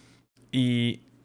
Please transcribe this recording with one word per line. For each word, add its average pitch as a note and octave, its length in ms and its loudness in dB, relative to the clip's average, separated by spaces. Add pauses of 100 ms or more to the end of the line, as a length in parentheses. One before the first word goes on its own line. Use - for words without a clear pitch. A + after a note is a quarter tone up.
(520)
Y A#2+ 480 0 (240)